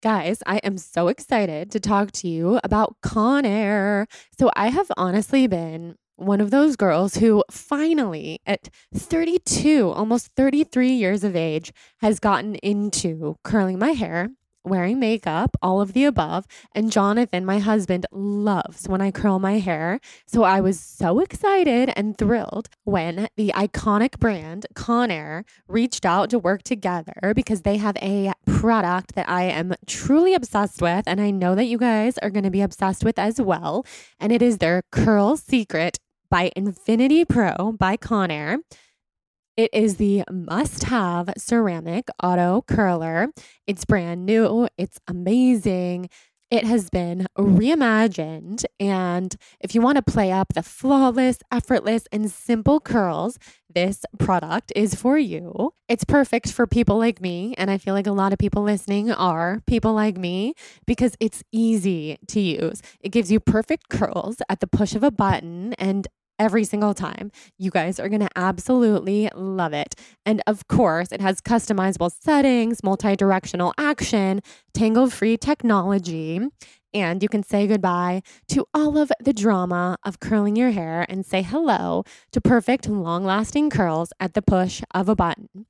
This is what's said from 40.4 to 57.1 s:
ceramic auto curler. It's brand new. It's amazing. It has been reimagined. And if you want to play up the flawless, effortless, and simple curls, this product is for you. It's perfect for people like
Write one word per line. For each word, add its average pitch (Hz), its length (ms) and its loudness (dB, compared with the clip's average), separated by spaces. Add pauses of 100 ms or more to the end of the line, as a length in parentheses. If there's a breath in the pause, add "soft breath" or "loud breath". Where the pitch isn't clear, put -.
ceramic 180 680 -2 (140)
auto 180 460 2
curler. 175 600 0 (380 loud breath)
It's 202 160 -6
brand 175 420 -2
new. 226 420 2 (100)
It's - 300 -8
amazing. 180 1040 0 (400 soft breath)
It 233 140 0
has 220 260 0
been 175 380 -4 (100)
reimagined. 208 1300 2 (160)
And 185 560 -2 (240 soft breath)
if - 160 -6
you 233 60 4
want 277 160 4
to 262 40 2
play 202 300 0
up 190 220 0
the 165 100 -4
flawless, 262 760 2 (120)
effortless, 233 600 0
and 214 200 -4
simple 240 480 0
curls, 185 580 -2 (360 soft breath)
this 185 320 -2 (120)
product 180 580 -2
is 208 200 0
for 262 220 2
you. 185 560 -4 (160)
It's 233 160 -2
perfect 269 480 2
for 247 120 2
people 220 320 2
like 226 220 0